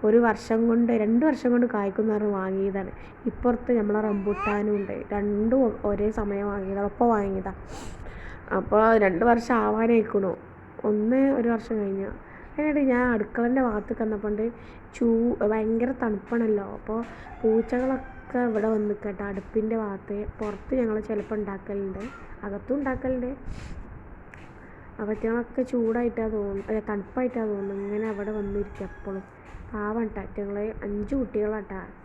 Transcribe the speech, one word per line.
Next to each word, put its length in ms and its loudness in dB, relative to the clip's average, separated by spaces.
ഒരു 200 8
വർഷം 420 2
കൊണ്ട്, 240 4
രണ്ട് 260 4
വർഷം 260 2
കൊണ്ട് 200 6
കായ്ക്കുന്ന 400 0
പറഞ്ഞ് 220 2
വാങ്ങിയതാണ്. 560 -2
ഇപ്പുറത്ത് 480 0
നമ്മളെ 280 2
റംബൂട്ടാനും 720 0
ഉണ്ട്, 160 -4
രണ്ടും 520 2
ഒ-, 100 0
ഒരേ 180 2
സമയം 320 -2
വാങ്ങിയതാണ്, 400 -2
ഒപ്പം 220 4
വാങ്ങിയതാണ്. 460 -2
അപ്പോൾ 260 4
രണ്ട് 260 4
വർഷം 240 4
ആവാനായിക്കണു, 680 4
ഒന്ന് 300 4
ഒരു 140 4
വർഷം 280 -4
കഴിഞ്ഞ. 240 -2
അതിനിടെ 380 2
ഞാൻ 120 4
അടുക്കളൻ്റെ 500 2
ഭാഗത്ത് 340 -2
വന്നപ്പോണ്ട് 420 -2
ചൂ-, 400 4
ഭയങ്കര 400 2
തണുപ്പാണല്ലോ. 640 0
അപ്പോൾ 220 -4
പൂച്ചകളൊക്കെ 1080 0
ഇവിടെ 240 2
വന്ന് 200 2
നിൽക്കട്ടെ 360 -6
അടുപ്പിൻ്റെ 540 -2
ഭാഗത്ത്. 340 -6
പുറത്ത് 420 -4
ഞങ്ങൾ 160 0
ചിലപ്പോൾ 300 -2
ഉണ്ടാക്കലുണ്ട്, 600 -6
അകത്തും 340 -4
ഉണ്ടാക്കലുണ്ട്. 520 -2
അവറ്റങ്ങളൊക്കെ 680 -2
ചൂടായിട്ടാണ് 640 0
തോന്നുന്നു, 340 -2
അല്ല 200 0
തണുപ്പായിട്ടാണ് 640 -2
തോന്നുന്നു, 320 -4
ഇങ്ങനെ 260 -2
അവിടെ 260 -4
വന്നിരിക്കും 520 -4
എപ്പോഴും. 360 -8
പാവം 400 -2
ട്ടാ, 120 -8
ഞങ്ങൾ 200 -4
അഞ്ച് 340 -4
കുട്ടികളാട്ടാ. 600 -2